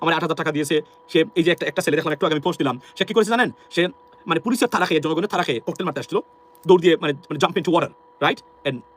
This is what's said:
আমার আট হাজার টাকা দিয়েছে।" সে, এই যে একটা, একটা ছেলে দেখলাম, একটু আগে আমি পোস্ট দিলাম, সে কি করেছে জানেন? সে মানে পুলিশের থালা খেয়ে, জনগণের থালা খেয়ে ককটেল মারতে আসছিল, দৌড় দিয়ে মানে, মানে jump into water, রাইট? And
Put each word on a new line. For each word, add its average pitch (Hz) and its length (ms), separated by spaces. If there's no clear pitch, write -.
আমার 165 140
আট 156 80
হাজার 160 140
টাকা 160 160
দিয়েছে।" 151 300
সে, 160 160
এই 170 80
যে 165 80
একটা, - 160
একটা 165 160
ছেলে 147 140
দেখলাম, 156 160
একটু 151 140
আগে 156 80
আমি 151 60
পোস্ট 165 200
দিলাম, 131 200
সে 196 60
কি 196 100
করেছে 214 160
জানেন? 233 200
সে 175 180
মানে 165 140
পুলিশের 240 280
থালা 180 180
খেয়ে, 160 140
জনগণের 160 280
থালা 175 140
খেয়ে 127 180
ককটেল 175 240
মারতে 175 160
আসছিল, - 180
দৌড় 180 140
দিয়ে 165 160
মানে, 151 160
মানে 143 260
jump 170 200
into 160 140
water, 160 180
রাইট? 147 220
And 127 140